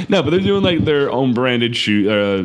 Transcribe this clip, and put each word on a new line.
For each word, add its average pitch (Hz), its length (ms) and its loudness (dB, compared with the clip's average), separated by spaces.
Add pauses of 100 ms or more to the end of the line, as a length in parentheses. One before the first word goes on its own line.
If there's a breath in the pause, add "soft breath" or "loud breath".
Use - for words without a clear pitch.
(100)
No, 196 120 2
but 143 80 -2
they're 180 100 0
doing, 196 220 0
like, 175 220 0
their 143 260 0
own 127 220 0
branded 120 420 0
shoe, 104 360 0
uh, 101 340 0